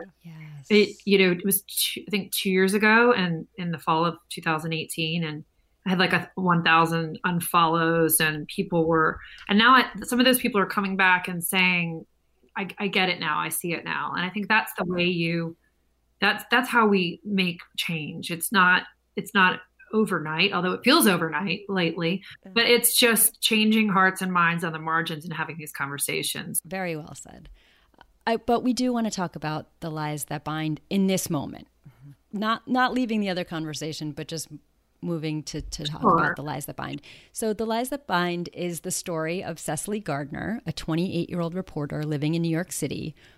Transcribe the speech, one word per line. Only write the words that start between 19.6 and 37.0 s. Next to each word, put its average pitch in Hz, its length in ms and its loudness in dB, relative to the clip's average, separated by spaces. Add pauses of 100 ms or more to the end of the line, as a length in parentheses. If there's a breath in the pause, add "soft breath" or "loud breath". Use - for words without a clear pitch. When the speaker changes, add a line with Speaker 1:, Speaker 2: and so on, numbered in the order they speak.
Speaker 2:
overnight, 180 600 0
although 180 200 0
it 190 120 -6
feels 277 220 6
overnight 165 600 0
lately, 175 540 0 (240 loud breath)
Speaker 3:
Mm. 190 80 -16
Speaker 2:
but 233 100 2
it's 240 320 4
just - 460 2
changing 220 480 4
hearts 185 320 2
and 185 100 -4
minds 170 320 4
on 160 80 -4
the 160 60 -8
margins 160 460 -2
and 165 100 -8
having 160 240 -8
these 151 140 -14
conversations. 147 920 -6
Speaker 1:
Very 175 320 -6
well 151 180 -12
said. - 360 -20 (760 soft breath)
I, 233 100 2
but 233 260 0
we 254 100 0
do 247 200 0
wanna 226 180 0
talk 175 260 -6
about 151 320 -6 (120)
The 165 100 -8
Lies 151 340 -6
That 147 200 -10
Bind 156 440 -4
in 190 200 2
this 185 200 0
moment. 135 400 -6 (180)
Speaker 3:
Mm-hmm. 143 520 -16
Speaker 1:
Not, 220 280 -4
not 254 280 0
leaving 226 260 0
the 202 80 -2
other 180 160 -2
conversation, 156 680 -8
but 151 160 -10
just 160 200 -10 (540)
moving 156 400 -4
to, 151 180 -8
to - 240 -10
talk 151 160 -8
Speaker 2:
Sure. 180 180 6
Speaker 1:
about 165 180 0
The 139 60 -10
Lies 147 220 -8
That - 120 -12
Bind. 143 260 -10 (320 loud breath)